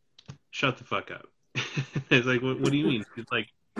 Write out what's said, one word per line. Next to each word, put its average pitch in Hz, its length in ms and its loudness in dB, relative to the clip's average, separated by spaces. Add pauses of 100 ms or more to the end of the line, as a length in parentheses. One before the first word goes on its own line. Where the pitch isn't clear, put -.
(500)
"Shut - 280 0
the - 60 -20
fuck 98 260 -4
up." - 160 -14 (160)
<laughs> - 140 -14
I - 600 0
was 120 80 4
like, 123 160 2
"What, 131 180 -2
what 135 100 2
do 139 80 2
you 151 80 2
mean?" 113 180 0 (100)
She's 113 160 -10
like, 117 180 -2 (320)